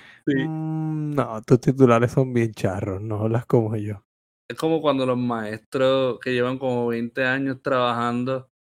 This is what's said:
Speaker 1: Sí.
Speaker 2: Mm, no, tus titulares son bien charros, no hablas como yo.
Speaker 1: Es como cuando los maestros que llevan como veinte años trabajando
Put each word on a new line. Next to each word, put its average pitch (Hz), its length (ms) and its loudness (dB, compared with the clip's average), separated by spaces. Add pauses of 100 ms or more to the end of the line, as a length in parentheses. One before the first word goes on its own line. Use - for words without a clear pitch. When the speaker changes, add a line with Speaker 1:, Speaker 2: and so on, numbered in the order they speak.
(280)
Speaker 1:
Sí. 147 60 2
Speaker 2:
Mm, 156 800 -2
no, 120 280 -2
tus 127 180 4
titulares 120 520 4
son 131 200 0
bien 113 200 0
charros, 98 480 -4
no 107 200 -4
hablas 113 260 0
como 113 300 2
yo. 104 280 -8 (440)
Speaker 1:
Es 120 80 -12
como 160 240 0
cuando 135 240 2
los 123 120 0
maestros 123 1000 0
que 127 140 -4
llevan 127 240 0
como 123 300 -2
veinte 117 360 -4
años 131 380 -2
trabajando 123 880 -2 (200)